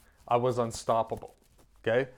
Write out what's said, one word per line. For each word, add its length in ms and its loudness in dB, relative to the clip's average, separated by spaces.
I 100 4
was 200 0
unstoppable, 760 -2
okay? 360 0